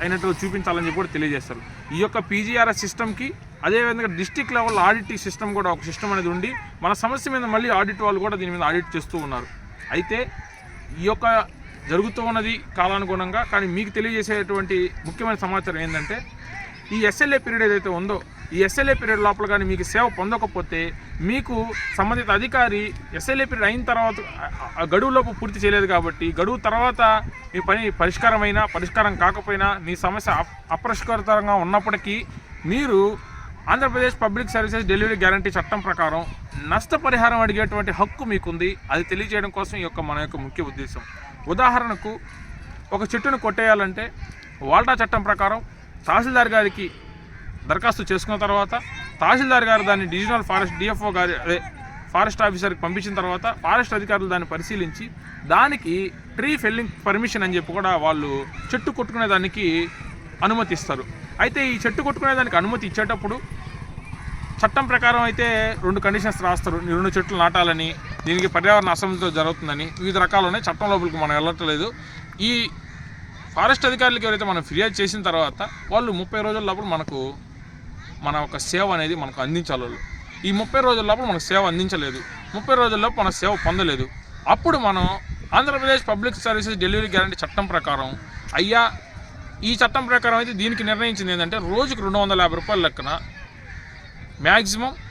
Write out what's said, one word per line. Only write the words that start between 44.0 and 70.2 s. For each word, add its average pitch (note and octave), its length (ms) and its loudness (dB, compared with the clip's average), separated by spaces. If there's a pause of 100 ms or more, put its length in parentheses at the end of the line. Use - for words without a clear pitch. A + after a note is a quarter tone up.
వాల్టా A#3 320 8
చట్టం G#3+ 280 0
ప్రకారం G#3 300 2 (480)
తహసీల్దార్ A#3+ 480 4
గారికి G#3 300 2 (840)
దరఖాస్తు G3 440 2
చేసుకున్న G3 260 0
తర్వాత G3+ 360 2 (480)
తహసీల్దార్ B3+ 420 6
గారు A3 200 6
దాన్ని G3 240 4
డివిజనల్ G#3 360 0
ఫారెస్ట్ F#3+ 360 0
డిఎఫ్ఓ G#3 320 -2
గారి, F3+ 240 2
అదే, E3 260 0 (520)
ఫారెస్ట్ G#3 280 2
ఆఫీసర్కి F#3+ 400 0
పంపించిన F#3 340 -4
తర్వాత F3+ 300 -2 (180)
ఫారెస్ట్ A#3 300 2
అధికారులు G3+ 360 0
దాన్ని F3 180 -2
పరిశీలించి F3 640 -6 (380)
దానికి G3+ 480 4 (400)
ట్రీ D4 220 0
ఫెల్లింగ్ A3+ 480 -2
పర్మిషన్ G#3 380 2
అని F#3 120 2
చెప్పి E3+ 180 -2
కూడా F#3 220 2
వాళ్ళు D3 500 2 (280)
చెట్టు B3 180 0
కొట్టుకునే A3+ 360 -2
దానికి F3+ 640 2 (540)
అనుమతి G#3 300 2
ఇస్తారు. C3 300 -4 (360)
అయితే C4 320 0
ఈ A3+ 140 -2
చెట్టు A3+ 160 -2
కొట్టుకునే C4+ 340 0
దానికి A#3+ 200 2
అనుమతి G#3 320 2
ఇచ్చేటప్పుడు G#3+ 480 -2 (1200)
చట్టం B3+ 300 0
ప్రకారం B3 340 2
అయితే A3 640 0
రెండు F#3+ 160 0
కండిషన్స్ G3 420 0
రాస్తారు. F3+ 360 0
"నీ F3 140 -4
రెండు F#3 180 2
చెట్లు F#3 280 -2
నాటాలని, E3+ 580 2 (300)
దీనికి F3+ 220 2
పర్యావరణ F#3 420 6
అసమతుల్యత F3+ 460 0
జరుగుతుందని", D#3 520 -2 (120)
వివిధ F#3 180 0
రకాలు F#3 280 4